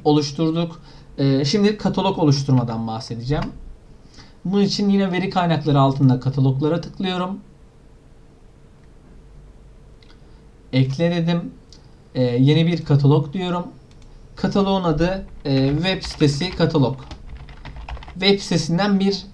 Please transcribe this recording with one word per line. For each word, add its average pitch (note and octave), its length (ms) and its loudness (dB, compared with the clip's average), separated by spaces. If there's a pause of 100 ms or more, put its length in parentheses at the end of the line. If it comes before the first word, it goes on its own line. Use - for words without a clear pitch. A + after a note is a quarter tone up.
oluşturduk. D#3+ 760 0 (380)
Ee, C#3 260 2
şimdi G#3 340 2
katalog F#3+ 400 -2
oluşturmadan B2 680 2
bahsedeceğim. A#2 580 -6 (1000)
Bunun G3 180 2
için G3+ 260 0
yine G3 240 2
veri F#3 180 -2
kaynakları D3 500 0
altında C3+ 400 4
kataloglara C3+ 600 0
tıklıyorum. F#3 580 -6 (3250)
Ekle C3+ 380 2
dedim. E3+ 420 -2 (600)
Ee, B2+ 80 0
yeni C3+ 440 4
bir E3+ 180 -2
katalog C#3+ 480 4
diyorum. F3+ 340 -4 (720)
Kataloğun G3 480 0
adı, F3 420 0 (180)
e, C3+ 240 2
web E3+ 340 -2
sitesi D3+ 480 0
katalog. C#3 460 2 (1160)
Web G3 280 2
sitesinden F#3+ 600 0
bir, G3 220 0 (120)